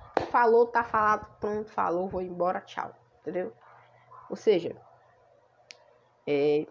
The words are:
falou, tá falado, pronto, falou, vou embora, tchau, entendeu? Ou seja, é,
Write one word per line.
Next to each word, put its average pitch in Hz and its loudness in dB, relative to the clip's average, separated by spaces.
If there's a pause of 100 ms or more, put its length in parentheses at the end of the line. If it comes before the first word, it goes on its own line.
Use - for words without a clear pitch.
(240)
falou, 240 4
tá 233 -2
falado, 214 0 (140)
pronto, 214 -6
falou, 185 -2
vou 185 -6
embora, 180 -4
tchau, - -10 (260)
entendeu? 180 -6 (760)
Ou 185 -6
seja, - 2 (1500)
é, 147 0